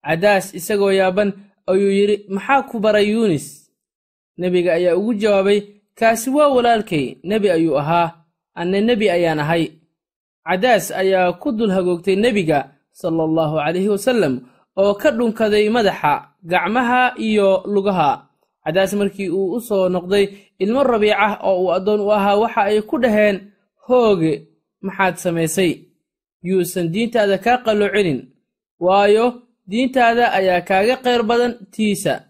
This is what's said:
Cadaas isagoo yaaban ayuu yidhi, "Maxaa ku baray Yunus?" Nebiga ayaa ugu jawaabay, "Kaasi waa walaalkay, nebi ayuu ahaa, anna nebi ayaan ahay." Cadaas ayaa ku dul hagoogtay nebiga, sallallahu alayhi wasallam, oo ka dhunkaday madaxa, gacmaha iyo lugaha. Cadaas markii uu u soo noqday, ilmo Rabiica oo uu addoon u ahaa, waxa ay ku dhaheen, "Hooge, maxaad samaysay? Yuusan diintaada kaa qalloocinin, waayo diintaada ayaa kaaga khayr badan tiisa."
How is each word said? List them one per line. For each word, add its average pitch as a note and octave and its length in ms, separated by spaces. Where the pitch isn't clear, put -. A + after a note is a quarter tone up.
Cadaas F#3 500
isagoo G3+ 380
yaaban F#3+ 380
ayuu G3 240
yidhi, G3+ 240
"Maxaa B3+ 340
ku C4+ 160
baray G#3 320
Yunus?" G#3+ 340
Nebiga F3+ 360
ayaa E3+ 240
ugu G#3+ 160
jawaabay, G3+ 460
"Kaasi A3+ 340
waa D4 200
walaalkay, A3+ 560
nebi G3+ 260
ayuu E3 280
ahaa, E3 300
anna F#3 240
nebi A3 280
ayaan E3+ 300
ahay." E3 240
Cadaas F#3 460
ayaa F#3 420
ku C#4+ 180
dul G#3+ 200
hagoogtay F3+ 440
nebiga, G3 440
sallallahu D#3+ 680
alayhi F3+ 300
wasallam, G3 440
oo G3+ 180
ka D4 160
dhunkaday G#3+ 580
madaxa, G3 440
gacmaha A#3 720
iyo G3+ 480
lugaha. F#3+ 460
Cadaas F#3 280
markii G3+ 360
uu F#3 240
u A#3 80
soo F#3+ 280
noqday, F#3 360
ilmo A#3 240
Rabiica G#3+ 600
oo F#3 200
uu F3+ 100
addoon G#3 280
u G3+ 100
ahaa, G3+ 240
waxa A3 280
ay G#3+ 180
ku G#3+ 160
dhaheen, G#3+ 400
"Hooge, G#3 460
maxaad F#3+ 320
samaysay? E3+ 560
Yuusan F3 480
diintaada G#3 460
kaa A#3 260
qalloocinin, G3+ 560
waayo G3+ 440
diintaada A#3+ 680
ayaa F#3 280
kaaga G3+ 360
khayr B3 260
badan A#3 300
tiisa." G3+ 420